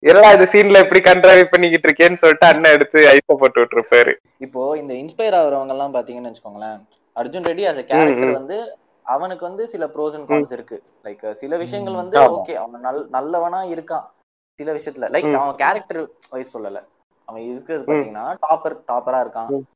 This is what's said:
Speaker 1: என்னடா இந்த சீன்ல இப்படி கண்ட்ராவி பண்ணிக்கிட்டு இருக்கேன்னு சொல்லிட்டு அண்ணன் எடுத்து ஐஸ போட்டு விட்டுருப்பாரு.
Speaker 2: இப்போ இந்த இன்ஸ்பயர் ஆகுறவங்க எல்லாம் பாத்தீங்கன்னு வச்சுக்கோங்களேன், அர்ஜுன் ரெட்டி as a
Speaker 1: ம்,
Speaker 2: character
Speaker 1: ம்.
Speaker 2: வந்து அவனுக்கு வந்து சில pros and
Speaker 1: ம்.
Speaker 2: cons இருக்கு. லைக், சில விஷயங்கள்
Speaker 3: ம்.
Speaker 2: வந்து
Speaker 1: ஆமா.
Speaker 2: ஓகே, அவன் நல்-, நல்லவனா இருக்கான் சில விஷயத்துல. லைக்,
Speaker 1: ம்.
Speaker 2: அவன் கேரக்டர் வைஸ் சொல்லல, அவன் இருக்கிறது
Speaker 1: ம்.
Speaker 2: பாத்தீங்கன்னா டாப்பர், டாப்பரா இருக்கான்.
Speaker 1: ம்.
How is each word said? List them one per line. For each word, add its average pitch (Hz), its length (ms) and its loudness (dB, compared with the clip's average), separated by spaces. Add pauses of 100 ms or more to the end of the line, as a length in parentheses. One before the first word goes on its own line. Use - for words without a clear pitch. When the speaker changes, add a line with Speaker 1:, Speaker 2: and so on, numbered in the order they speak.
Speaker 1:
என்னடா 202 280 8
இந்த 190 200 6
சீன்ல 202 280 6
இப்படி 190 200 4
கண்ட்ராவி 185 440 6
பண்ணிக்கிட்டு 175 460 0
இருக்கேன்னு 170 320 2
சொல்லிட்டு 160 260 6
அண்ணன் 160 240 4
எடுத்து 147 360 2
ஐஸ 143 300 4
போட்டு 127 240 2
விட்டுருப்பாரு. 120 520 2 (240)
Speaker 2:
இப்போ 131 240 -14 (160)
இந்த 143 160 -12
இன்ஸ்பயர் 165 440 -6
ஆகுறவங்க 139 320 -2
எல்லாம் 139 240 -8
பாத்தீங்கன்னு 123 380 -10
வச்சுக்கோங்களேன், 107 480 -18 (360)
அர்ஜுன் 143 320 -10
ரெட்டி 175 180 -10
as 160 120 -6
a 127 60 -14
Speaker 1:
ம், 123 40 -20
Speaker 2:
character 139 420 -2
Speaker 1:
ம். 127 40 -4
Speaker 2:
வந்து 135 240 -12 (480)
அவனுக்கு 160 400 -10
வந்து 196 220 -12
சில 190 180 -12
pros 151 280 -10
and 151 160 -20
Speaker 1:
ம். - 20 -2
Speaker 2:
cons 147 200 -4
இருக்கு. 117 260 -18 (260)
லைக், 104 200 -20 (100)
சில 139 240 -12
விஷயங்கள் 190 360 -12
Speaker 3:
ம். - 20 -12
Speaker 2:
வந்து 180 240 -6
Speaker 1:
ஆமா. 139 160 2
Speaker 2:
ஓகே, 156 180 -12
அவன் 120 320 -14
நல்-, 139 240 -10
நல்லவனா 170 540 -8
இருக்கான் 165 420 -12 (540)
சில 151 140 -10
விஷயத்துல. 139 360 -12
லைக், 147 220 -6
Speaker 1:
ம். 139 80 -2
Speaker 2:
அவன் 139 160 -6
கேரக்டர் 165 460 -6 (280)
வைஸ் 131 280 -16
சொல்லல, 101 240 -16 (460)
அவன் 113 140 -20
இருக்கிறது 131 420 -12
Speaker 1:
ம். - 60 -14
Speaker 2:
பாத்தீங்கன்னா 123 380 -8 (140)
டாப்பர், 156 360 -6 (100)
டாப்பரா 127 340 -6
இருக்கான். 117 280 -12
Speaker 1:
ம். 135 160 -8 (100)